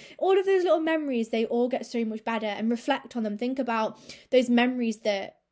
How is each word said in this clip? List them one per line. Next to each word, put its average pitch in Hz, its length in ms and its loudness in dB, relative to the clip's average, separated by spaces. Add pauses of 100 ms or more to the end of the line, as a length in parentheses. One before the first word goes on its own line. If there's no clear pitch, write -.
(160)
all 381 220 2
of 381 80 0
those 381 160 4
little 339 180 4
memories, 294 480 0
they 226 160 -2
all 240 240 0
get 247 160 -4
so 233 220 -4
much 220 180 -6
better. 226 220 -2
And 214 240 -2
reflect 262 440 -2
on 233 80 -4
them. 214 140 -4
Think 254 220 -4
about 226 400 -2 (320)
those 247 180 6
memories 240 520 2
that 202 360 -2 (140)